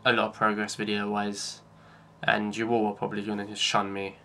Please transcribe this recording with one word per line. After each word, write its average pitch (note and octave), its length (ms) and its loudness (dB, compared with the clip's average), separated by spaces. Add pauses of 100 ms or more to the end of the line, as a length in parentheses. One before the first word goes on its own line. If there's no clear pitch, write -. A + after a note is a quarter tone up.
a B2 100 4
lot A2 140 4
of G#2+ 60 -6
progress G#2+ 420 0
video-wise, G#2 840 -2 (600)
and G#2+ 340 2
you A2+ 140 -2
all A2+ 180 4
are G#2 60 0
probably G#2 280 -4
gonna G#2 340 -6
shun G2 380 0
me. G2 320 -6